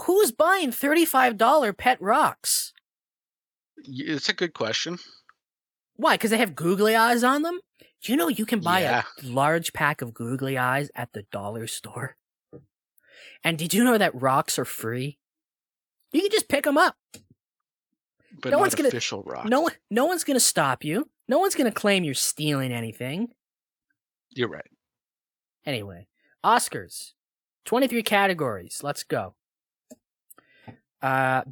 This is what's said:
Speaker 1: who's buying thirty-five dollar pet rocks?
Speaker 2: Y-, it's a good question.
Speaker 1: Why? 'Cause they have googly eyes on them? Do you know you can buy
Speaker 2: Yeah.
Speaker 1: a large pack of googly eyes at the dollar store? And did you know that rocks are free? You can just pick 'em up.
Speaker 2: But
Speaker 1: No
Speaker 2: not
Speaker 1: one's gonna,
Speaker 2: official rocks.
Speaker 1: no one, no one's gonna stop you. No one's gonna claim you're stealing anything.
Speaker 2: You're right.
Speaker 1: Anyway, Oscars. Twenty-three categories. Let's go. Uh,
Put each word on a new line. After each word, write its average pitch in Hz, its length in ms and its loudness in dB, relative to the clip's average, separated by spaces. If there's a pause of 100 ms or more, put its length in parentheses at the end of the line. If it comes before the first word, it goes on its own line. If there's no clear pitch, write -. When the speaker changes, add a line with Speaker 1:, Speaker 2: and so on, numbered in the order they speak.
Speaker 1:
who's 370 320 2
buying 339 380 2
thirty-five 269 680 2
dollar 226 360 4
pet - 280 0
rocks? 214 720 0 (1040)
Speaker 2:
Y-, 131 280 -12
it's 151 220 -4
a 214 40 2
good 175 220 -4
question. 127 440 -4 (1000)
Speaker 1:
Why? 254 200 2
'Cause 226 140 0
they 220 80 2
have 208 160 0
googly 190 400 2
eyes 233 300 4
on 277 180 2
them? 349 180 -4 (400)
Do - 120 -6
you 262 40 2
know 330 120 2
you 220 180 -2
can 220 140 -2
buy 175 200 2
Speaker 2:
Yeah. 120 220 0 (200)
Speaker 1:
a 135 40 -12
large 143 460 0
pack 151 300 0
of 117 120 -10
googly 131 420 -4
eyes 131 380 0
at 127 180 -10
the 104 120 -12
dollar 104 420 -8
store? - 500 -12 (1300)
And 165 160 0
did 165 160 -4
you 208 80 4
know 240 160 4
that 180 160 2
rocks 131 420 0
are 127 80 -2
free? 123 540 -6 (920)
You 311 100 2
can 403 80 0
just 440 180 0
pick 277 160 0
'em 294 140 2
up. 339 180 4 (1400)
Speaker 2:
But 262 100 -4
Speaker 1:
No 277 60 4
Speaker 2:
not 320 40 4
Speaker 1:
one's 392 140 4
gonna, 285 140 2
Speaker 2:
official 156 340 -4
rocks. 67 260 -8
Speaker 1:
no 254 120 4
one, 330 120 0 (180)
no 233 160 2
one's 349 180 0
gonna 269 160 2
stop 139 420 2
you. 180 280 -2 (180)
No 262 100 4
one's 370 160 2
gonna 262 160 2
claim 202 320 2
you're 147 120 -2
stealing 139 580 -2
anything. 123 600 -6 (960)
Speaker 2:
You're 120 180 -4
right. 73 220 -14 (920)
Speaker 1:
Anyway, 101 440 -8 (340)
Oscars. 165 720 -2 (520)
Twenty-three 240 380 0
categories. 156 800 0
Let's 143 220 -8
go. 101 320 -6 (1600)
Uh, 131 520 0